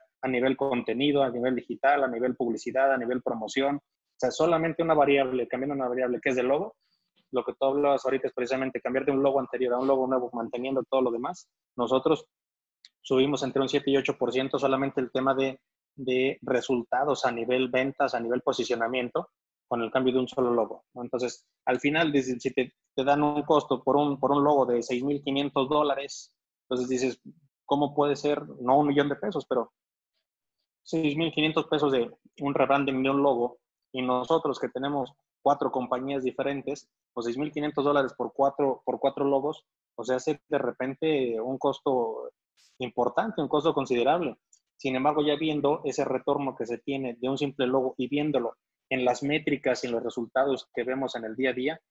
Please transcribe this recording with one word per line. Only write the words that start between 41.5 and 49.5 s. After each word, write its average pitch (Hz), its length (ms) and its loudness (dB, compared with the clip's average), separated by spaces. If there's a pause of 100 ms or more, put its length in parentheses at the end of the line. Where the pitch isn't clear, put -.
costo 127 760 -2 (480)
importante, 127 640 -2
un 139 80 -2
costo 151 240 2
considerable. 131 640 0 (400)
Sin 131 200 -4
embargo, 147 280 2
ya 147 120 2
viendo 151 480 0
ese 143 200 -2
retorno 135 500 -2
que 117 120 -6
se 117 100 -4
tiene 135 380 -6
de 123 160 -4
un 135 80 -2
simple 139 280 -2
logo 127 300 0
y 123 120 -4
viéndolo 143 480 0 (340)
en 127 160 0
las 123 160 0
métricas 143 600 0